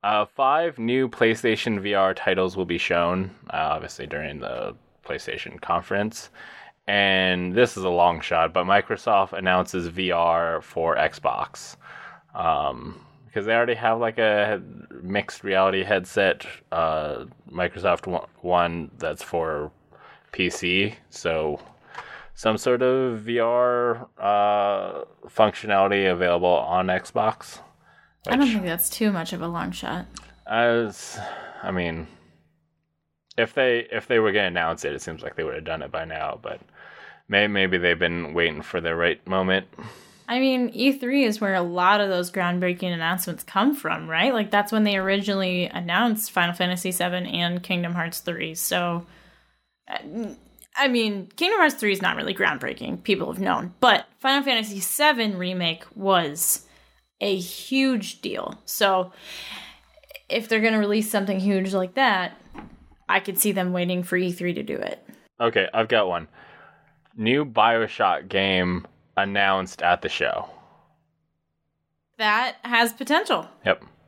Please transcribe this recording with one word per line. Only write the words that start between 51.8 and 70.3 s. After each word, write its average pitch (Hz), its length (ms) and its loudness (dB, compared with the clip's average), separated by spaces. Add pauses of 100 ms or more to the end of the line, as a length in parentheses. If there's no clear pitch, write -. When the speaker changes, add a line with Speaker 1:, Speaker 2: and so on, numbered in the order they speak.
Speaker 2:
is 196 80 -2
not - 160 -2
really - 180 -4
groundbreaking. - 680 -4
People - 280 -2
have 185 120 -6
known. 180 380 -2
But 233 260 4 (140)
Final 277 240 2
Fantasy 220 360 -2
seven 233 560 2
Remake 180 480 -4 (100)
was 175 720 0 (540)
a 202 160 0
huge 254 840 -2
deal. - 420 -8
So 185 480 0 (1160)
if 220 180 -2
they're 220 140 2
gonna 220 160 4
release 214 320 2
something 196 300 0
huge 190 340 2
like 185 200 0
that, 202 460 0 (680)
I 190 120 4
could 190 180 -6
see 208 140 2
them 180 220 0
waiting 180 280 0
for 180 140 -2
E 180 160 0
three 175 220 -4
to - 80 -6
do - 140 -4
it. - 300 -8 (340)
Speaker 1:
Okay, 110 340 2
I've 110 140 2
got 107 200 4
one. 85 180 -4 (920)
New 120 280 2
BioShock 110 840 2
game 92 580 0 (320)
announced 98 640 0
at 87 180 4
the 82 80 -6
show. - 400 -2 (1700)